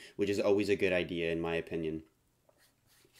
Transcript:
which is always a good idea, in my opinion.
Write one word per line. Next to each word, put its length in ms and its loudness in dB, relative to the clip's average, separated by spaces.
which 120 0
is 80 0
always 300 2
a 80 2
good 160 2
idea, 400 0
in 80 0
my 160 -2
opinion. 480 -4